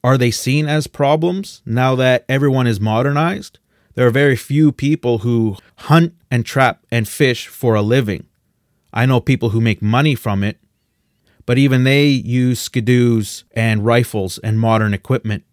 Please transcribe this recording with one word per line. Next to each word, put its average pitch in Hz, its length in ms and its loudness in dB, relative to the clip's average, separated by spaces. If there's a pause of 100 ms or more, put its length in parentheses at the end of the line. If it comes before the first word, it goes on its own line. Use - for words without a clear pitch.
Are 127 160 2
they 160 120 2
seen 151 360 -4
as 151 200 -2
problems 175 760 -2
now 127 300 0
that 127 340 0
everyone 131 380 0
is 110 140 0
modernized? 143 800 -2 (360)
There 127 120 2
are 120 40 6
very 135 260 2
few 147 340 0
people 135 480 -2
who 113 380 -2 (200)
hunt 165 380 2 (160)
and 120 160 -2
trap - 420 -2
and 117 200 -2
fish 127 400 -2
for 117 260 -2
a 104 80 2
living. 107 440 -2 (680)
I 120 140 0
know 131 140 2
people 123 300 -2
who 110 100 -2
make 113 220 -2
money 127 320 0
from 101 300 -4
it, 107 140 -6 (880)
but 123 120 0
even 131 240 2
they 139 240 4
use 127 600 0
skidoos 120 760 0 (100)
and 110 320 0
rifles 113 540 0
and 110 220 -2
modern 110 340 2
equipment. 107 480 -4 (100)